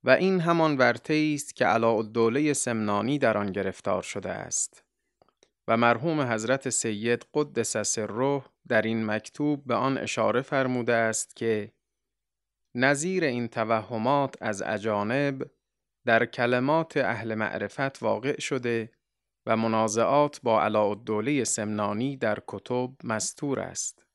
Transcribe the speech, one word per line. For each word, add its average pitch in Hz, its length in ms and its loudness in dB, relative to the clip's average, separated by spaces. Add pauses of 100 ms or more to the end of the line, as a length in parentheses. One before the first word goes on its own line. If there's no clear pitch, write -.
و 123 60 2
این 185 300 6
همان 165 380 2
ورطه‌ای 147 580 2
است - 200 -10
که 123 100 0
علاءالدوله 113 880 2
سمنانی 110 640 0
در 113 200 2
آن 101 140 -2
گرفتار 95 500 -2
شده 98 280 -8
است - 540 -8 (840)
و 113 100 4
مرحوم 123 440 2
حضرت 123 480 -2
سید 117 640 -2
قدس 117 440 -2
سره 117 640 -2 (260)
در 113 140 4
این 113 240 -2
مکتوب 139 600 -4
به 120 100 0
آن 131 220 0
اشاره 113 440 0
فرموده 127 520 0
است 113 420 0
که 110 360 -2 (1040)
نظیر 147 480 2
این 120 240 -2
توهمات 117 920 0
از 107 200 -4
اجانب 110 880 -2 (540)
در 117 200 4
کلمات 127 720 0
اهل 113 380 -2
معرفت 110 680 -4
واقع 110 360 -2
شده 120 520 -4 (540)
و 113 120 2
منازعات 113 840 2
با 110 200 4
علاءالدوله 107 800 0
سمنانی 107 720 -2
در 107 200 -2 (100)
کتب 123 420 -4 (140)
مستور 117 560 -4
است. - 560 -8